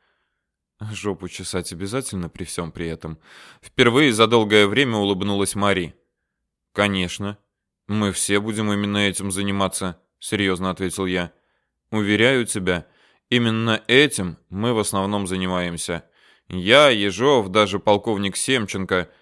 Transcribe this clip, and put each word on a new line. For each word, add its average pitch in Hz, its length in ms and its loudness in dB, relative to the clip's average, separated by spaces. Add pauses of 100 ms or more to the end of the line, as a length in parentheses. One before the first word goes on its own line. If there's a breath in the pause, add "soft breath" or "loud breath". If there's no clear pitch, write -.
(920)
«Жопу 95 360 -6
чесать 90 460 -8
обязательно 98 560 -8
при - 140 -12
всем 85 280 -10
при 82 160 -8
этом?» 80 300 -10 (420 loud breath)
Впервые 127 540 4
за 113 120 6
долгое 107 400 6
время 113 300 2
улыбнулась 98 580 0
Мари. 98 400 0 (800)
«Конечно. 101 640 -2 (500)
Мы 104 260 -2
все 101 280 0
будем 107 320 -4
именно 101 240 -2
этим 98 340 -2
заниматься», 98 720 -4 (180)
серьезно 95 520 -2
ответил 92 340 -4
я. 90 280 -4 (580)
«Уверяю 110 560 2
тебя, 90 400 -2 (420 soft breath)
именно 113 600 0
этим 117 500 2 (100)
мы 110 240 -2
в 113 60 0
основном 101 480 -2
занимаемся. 90 840 -6 (400 soft breath)
Я, 110 400 6
Ежов, 107 640 2
даже 101 280 2
полковник 101 580 0
Семченко. 98 720 -2 (120 soft breath)